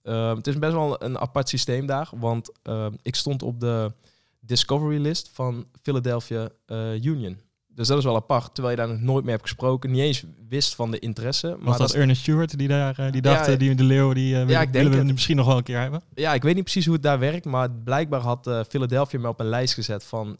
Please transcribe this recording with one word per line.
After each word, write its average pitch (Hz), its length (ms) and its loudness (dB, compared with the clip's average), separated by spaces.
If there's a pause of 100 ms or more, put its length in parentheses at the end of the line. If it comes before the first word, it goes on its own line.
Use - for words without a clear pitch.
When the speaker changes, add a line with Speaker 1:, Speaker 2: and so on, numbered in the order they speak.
Speaker 1:
Ehm, 113 320 -2
het 113 120 -8
is 147 120 -2
best 156 140 0
wel 151 300 -2
een 127 160 -4
apart 131 300 -2
systeem 127 360 -2
daar, 139 300 -4
want, 117 360 -4 (120)
ehm, 110 280 -4 (100)
ik - 140 -6
stond 135 280 -2
op 120 160 -6
de 117 320 -2 (480)
Discovery 147 640 0
list 156 320 -2
van 123 320 -6 (160)
Philadelphia, 120 680 -2 (160)
eh, 113 380 -4
Union. 117 360 -2 (340)
Dus 117 140 -2
dat 139 100 4
is 135 60 2
wel 120 120 2
apart, 120 400 -2
terwijl 123 200 -2
je 120 60 -2
daar 117 100 -2
nog 110 100 -4
nooit 131 220 0
mee 120 100 -2
hebt - 160 -4
gesproken, 131 420 -2
niet 127 100 2
eens 143 220 0 (260)
wist 139 260 -2
van 113 160 -4
de - 80 -4
interesse. 117 480 -4
Maar 170 100 -6
Speaker 2:
Was - 100 -6
dat 123 100 2
Speaker 1:
dat 123 120 2
is 147 120 2
Speaker 2:
Ernest 131 200 4
Stewart 156 360 0
die 139 100 0
daar, 139 320 0
eh, 135 120 -2
die 131 100 0
dacht, 143 240 4
Speaker 1:
Ja, 139 60 4
Speaker 2:
eh, 135 80 4
die 135 160 4
de 131 80 4
Leeuw, 135 300 6
die, 131 200 2
eh, 127 60 2
Speaker 1:
ja, 127 60 2
Speaker 2:
willen, 160 160 4
Speaker 1:
ik 139 120 0
denk 139 100 4
Speaker 2:
willen 143 160 6
we 135 40 4
Speaker 1:
het. 135 100 4
Speaker 2:
misschien 143 220 0
nog 131 100 4
wel 131 120 6
een 120 60 0
keer 123 160 -4
hebben? 139 220 -4 (120)
Speaker 1:
Ja, 151 200 0
ik 123 100 2
weet 160 120 4
niet 190 80 0
precies 175 220 0
hoe 165 80 2
het 147 100 0
daar 143 160 2
werkt, 151 260 -2
maar 127 260 0
blijkbaar 131 480 -2
had, 120 280 -2
eh, 120 120 -2 (100)
Philadelphia 131 500 0
me 120 80 -4
op 113 120 -6
een 113 60 -2
lijst 123 280 0
gezet 107 300 -6
van 107 360 -8